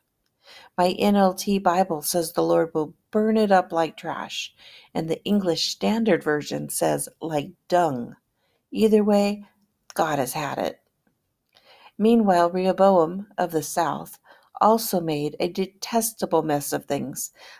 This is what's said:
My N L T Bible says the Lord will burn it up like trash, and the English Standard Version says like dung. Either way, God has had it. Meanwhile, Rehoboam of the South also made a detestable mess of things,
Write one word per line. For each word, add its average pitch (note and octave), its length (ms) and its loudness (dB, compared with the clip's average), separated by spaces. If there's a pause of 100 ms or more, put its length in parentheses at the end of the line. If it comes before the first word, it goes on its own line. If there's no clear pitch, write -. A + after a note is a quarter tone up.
(760)
My F3+ 120 2 (100)
N G3+ 160 2
L F#3+ 180 4
T G3 260 -2
Bible F3+ 440 0
says E3+ 300 -4
the E3+ 100 0
Lord E3 320 2
will D#3 200 -4 (180)
burn A3 240 2
it G#3 160 2
up F#3 180 4
like E3 260 -2
trash, - 560 -10 (420)
and E3 140 -4
the - 160 -6
English F#3 440 0
Standard G#3 560 0
Version D3 440 -4
says D3+ 400 -2 (120)
like D3+ 300 -4 (180)
dung. D3+ 480 0 (560)
Either G#3 320 4
way, G3+ 400 0 (500)
God D#3 240 0
has C3 140 -2
had C#3+ 260 -6
it. - 220 -6 (1160)
Meanwhile, G3+ 520 4
Rehoboam F#3 800 2 (100)
of E3+ 140 -4
the D#3 100 0
South D#3 560 -6 (420)
also G#3+ 400 2
made D3+ 380 -4
a F3 100 -2
detestable F#3 960 -4
mess D3 300 -4
of - 140 -6
things, C#3 440 -6 (300)